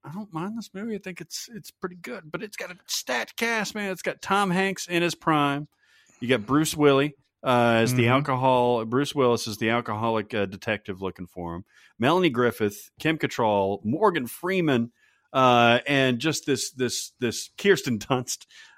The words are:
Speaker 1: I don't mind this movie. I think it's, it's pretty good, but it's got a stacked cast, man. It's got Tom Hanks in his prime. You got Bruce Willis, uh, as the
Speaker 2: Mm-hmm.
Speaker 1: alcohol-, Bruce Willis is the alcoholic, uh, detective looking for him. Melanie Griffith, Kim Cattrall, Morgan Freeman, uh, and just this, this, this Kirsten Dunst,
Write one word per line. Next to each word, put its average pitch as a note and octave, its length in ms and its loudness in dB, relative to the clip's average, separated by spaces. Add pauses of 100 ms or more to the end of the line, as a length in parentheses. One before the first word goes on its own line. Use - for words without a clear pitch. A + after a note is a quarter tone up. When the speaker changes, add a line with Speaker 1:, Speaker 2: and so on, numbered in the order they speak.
Speaker 1:
I C#3 80 -12
don't G3 200 -12
mind F#3+ 240 -6
this G#3 160 -12
movie. G#3+ 220 -8
I F#3+ 40 -6
think F#3 200 -12
it's, - 340 -12
it's F#3+ 180 -16
pretty F3+ 260 -10
good, F3 340 -14
but E3 100 -8
it's G#3 140 -12
got F3+ 160 -10
a F3 60 -18 (100)
stacked - 480 -4
cast, A3+ 400 -2
man. G3+ 160 -4
It's F3+ 100 -8
got - 200 -6
Tom G3 280 0
Hanks F#3 380 0
in F3 160 0
his E3 100 0
prime. D3 540 0 (540)
You A#2+ 80 -6
got A#2 160 2
Bruce D3 320 2
Willis, C#3+ 340 6 (320)
uh, A#2+ 380 4
as B2 120 2
the B2+ 100 4
Speaker 2:
Mm-hmm. A#2 100 4
Speaker 1:
alcohol-, B2+ 720 2
Bruce B2+ 280 -2
Willis B2 320 2
is G#2+ 120 -8
the A2+ 140 0
alcoholic, A2+ 600 -2
uh, G#2 120 0
detective G2 560 -6
looking F#2 260 -8
for E2+ 280 -10
him. F#2 100 -12 (360)
Melanie E3+ 280 4
Griffith, A2+ 680 -2
Kim D#3 200 -2
Cattrall, G2+ 680 0
Morgan D#3+ 420 0
Freeman, D3+ 680 -2 (400)
uh, B2 520 6
and C3+ 340 2
just D3+ 260 -4
this, C3 260 -2
this, B2+ 480 -6
this A#2 380 -4
Kirsten D4+ 420 2
Dunst, - 460 -4 (320)